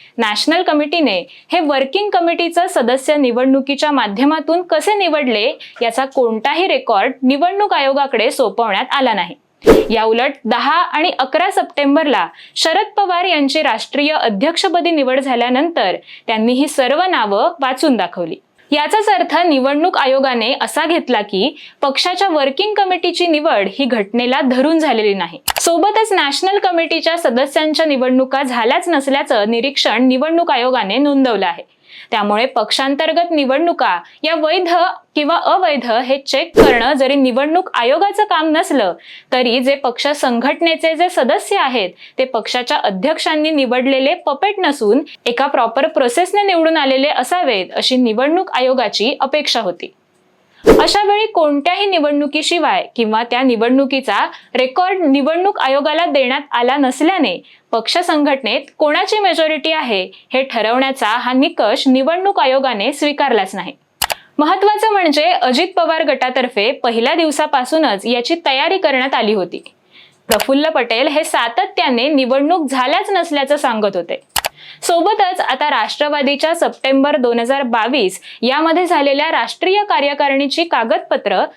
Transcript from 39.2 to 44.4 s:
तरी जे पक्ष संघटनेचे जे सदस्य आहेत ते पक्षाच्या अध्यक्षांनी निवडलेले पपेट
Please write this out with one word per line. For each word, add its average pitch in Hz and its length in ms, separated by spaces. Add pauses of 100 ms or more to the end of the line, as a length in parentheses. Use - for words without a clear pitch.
तरी 254 280
जे 262 160
पक्ष 262 320
संघटनेचे 311 880
जे 349 140
सदस्य 349 480
आहेत 247 320 (280)
ते 262 80
पक्षाच्या 247 520
अध्यक्षांनी 302 760
निवडलेले 262 600
पपेट 349 460